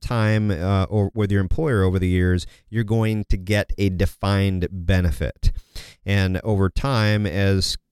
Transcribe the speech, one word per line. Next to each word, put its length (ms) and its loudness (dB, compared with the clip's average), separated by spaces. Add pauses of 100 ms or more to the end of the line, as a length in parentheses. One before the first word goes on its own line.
time, 480 0
uh, 360 0
or 280 0
with 180 -2
your 100 2
employer 420 0
over 160 2
the 100 0
years, 380 2 (240)
you're 120 -2
going 420 -2
to 120 0
get 400 -2
a 120 2
defined 840 0
benefit. 800 0 (520)
And 400 0
over 280 0
time, 560 0
as 500 0 (140)